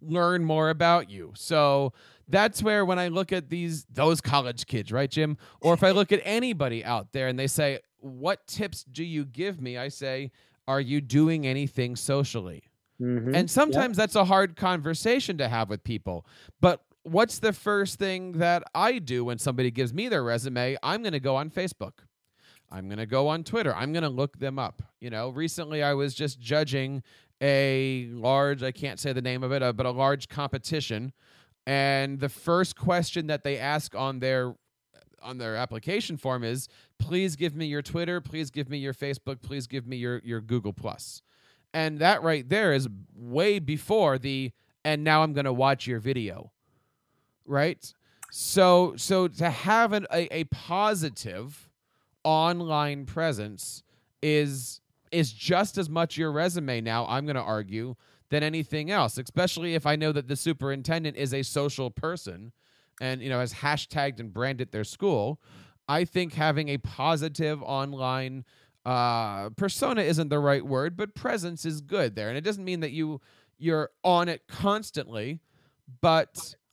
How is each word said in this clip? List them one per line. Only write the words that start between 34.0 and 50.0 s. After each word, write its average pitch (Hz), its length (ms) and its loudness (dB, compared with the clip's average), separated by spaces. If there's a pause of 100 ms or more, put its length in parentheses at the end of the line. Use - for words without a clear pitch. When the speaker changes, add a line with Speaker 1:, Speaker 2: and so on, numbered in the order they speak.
Speaker 1:
their, 127 340 0 (680)
on 127 180 -12
their 113 180 -4
application 139 600 -4
form 127 280 -4
is, 123 240 -4 (300)
"Please 180 360 0
give 151 220 -4
me 160 100 -4
your 147 160 -4
Twitter, 170 380 -4
please 147 320 -8
give 143 160 -4
me 147 100 -6
your 135 160 -6
Facebook, 131 480 -8
please 135 240 -8
give 123 180 -8
me 127 120 -8
your, 120 280 -4
your 117 160 -4
Google 110 320 -2
Plus." - 500 -12 (520)
And 156 240 -2
that 170 240 6
right 151 260 2
there 190 240 4
is 131 160 2 (240)
way 156 460 2
before 156 580 2
the, 131 360 -4 (320)
"And 151 180 2
now 156 220 6
I'm 156 80 0
gonna 139 200 0
watch 131 360 2
your 120 100 -2
video," 107 540 -4 (920)
right? 143 480 0 (380)
So, 180 640 6
so 185 300 2
to 165 240 0
have 214 420 2
an, 208 200 -2